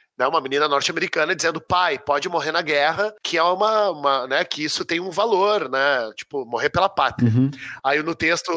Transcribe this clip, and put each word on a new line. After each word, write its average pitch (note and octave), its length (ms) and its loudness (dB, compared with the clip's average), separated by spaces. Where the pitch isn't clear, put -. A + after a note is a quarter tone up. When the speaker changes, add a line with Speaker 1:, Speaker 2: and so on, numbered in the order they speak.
Speaker 1:
Né, B2+ 120 0
uma D#3+ 120 2
menina C#3+ 280 0
norte-americana D#3+ 680 0
dizendo, D#3+ 240 -2
"Pai, F3 380 0
pode C#3+ 320 -2
morrer D#3+ 220 -2
na E3 100 0
guerra", D#3+ 500 0
que - 120 -6
é E3 60 2
uma, G#3 480 2
uma, C#3 380 0
né, C#3+ 180 0
que D3 180 -6
isso - 220 -4
tem E3+ 140 -2
um F#3 100 -6
valor, G3 580 2
né? C3 480 0
Tipo, C3+ 300 -8
morrer A#2+ 240 0
pela F3+ 180 2
pátria. B2 440 2
Speaker 2:
Uhum. B2+ 180 4
Speaker 1:
Aí D3 200 2
no E3 100 -4
texto, E3+ 420 0